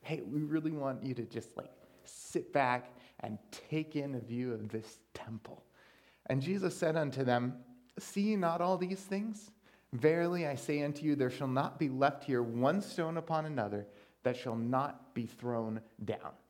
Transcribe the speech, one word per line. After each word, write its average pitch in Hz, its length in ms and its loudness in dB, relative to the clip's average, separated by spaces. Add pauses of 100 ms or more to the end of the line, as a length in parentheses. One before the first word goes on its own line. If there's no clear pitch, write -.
"Hey, 156 200 -4
we 143 200 -2
really 156 320 0
want 135 280 -2
you 131 140 -4
to 120 80 -6
just, - 340 -8
like, - 140 -8 (320)
sit - 480 -6
back 123 420 2 (280)
and 107 180 -6 (120)
take 156 440 -4
in 143 200 -2
a 123 40 -2
view 120 340 -4
of 110 160 -6
this 110 300 -8 (140)
temple." - 520 -12 (640)
And 131 140 2
Jesus 185 360 2
said 160 200 4
unto 135 260 2
them, 123 400 4 (340)
"See - 240 -4
ye 214 140 4
not 170 260 2
all 180 160 4
these 185 240 -2
things? 208 480 -4 (440)
Verily 165 520 4
I 143 100 0
say 147 280 0
unto 147 220 -2
you, 147 100 4
there 135 160 2
shall 139 160 -4
not 131 320 0
be 151 100 2
left 139 360 2
here 123 180 2
one 123 380 2
stone 165 360 -2
upon 160 280 0
another 104 420 -2 (360)
that 123 120 2
shall 113 220 -4
not 127 580 -2
be 117 100 -2
thrown 113 560 -4 (220)
down." 101 300 -4 (160)